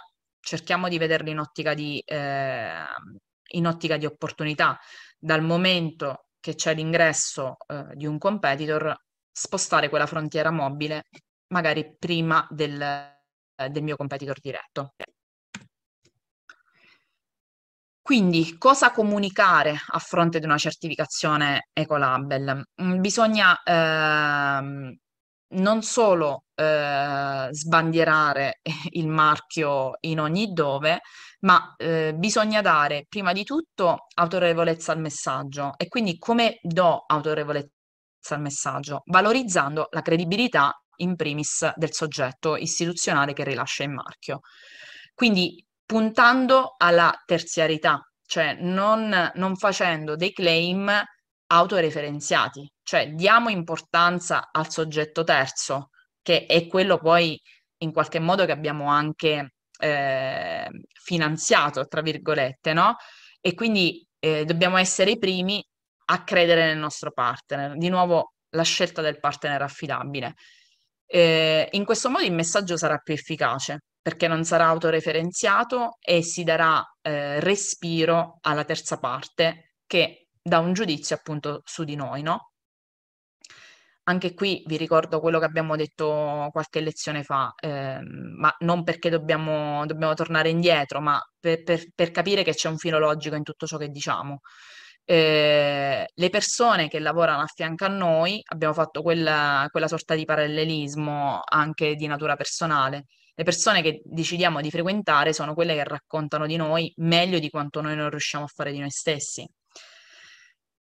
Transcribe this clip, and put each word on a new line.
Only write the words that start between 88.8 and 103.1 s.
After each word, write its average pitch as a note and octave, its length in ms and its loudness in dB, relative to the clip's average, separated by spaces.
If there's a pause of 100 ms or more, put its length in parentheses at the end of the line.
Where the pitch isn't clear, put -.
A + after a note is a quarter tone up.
perché E3+ 280 -2
dobbiamo, D#3 760 -2
dobbiamo D#3 300 -2
tornare D#3+ 340 0
indietro, D#3+ 540 2
ma D3 180 2 (180)
per, E3 240 0
per, E3 320 -2
per E3+ 160 0
capire F#3+ 320 0
che D#3+ 120 0
c'è D#3+ 160 -4
un D#3 80 -6
filo D#3+ 200 0
logico D3+ 380 0
in D3+ 60 -4
tutto D#3 240 -10
ciò D#3+ 100 -10
che D3 120 -8
diciamo. C#3 520 -6 (640)
Eh, D3 1080 4
le F3+ 180 0
persone G3+ 580 2
che D3+ 120 -4
lavorano D#3 420 2
a D#3 40 -2
fianco D#3+ 380 -6
a G3 40 0
noi, F#3 520 0 (100)
abbiamo D#3 240 -2
fatto D#3 280 -2
quella, D3+ 680 2
quella D#3+ 180 -2
sorta D#3+ 260 -4
di D#3 100 -2
parallelismo D3+ 1200 -2
anche D3+ 500 0
di D3+ 120 -6
natura D3 300 -2
personale. C#3+ 680 -2 (300)